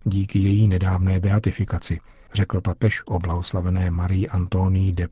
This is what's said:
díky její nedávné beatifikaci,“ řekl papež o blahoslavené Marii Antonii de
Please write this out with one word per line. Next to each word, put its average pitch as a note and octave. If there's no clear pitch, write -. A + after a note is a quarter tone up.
díky G2
její G2+
nedávné F#2
beatifikaci,“ G2
řekl G2
papež -
o F2+
blahoslavené F2+
Marii F2
Antonii F#2
de F2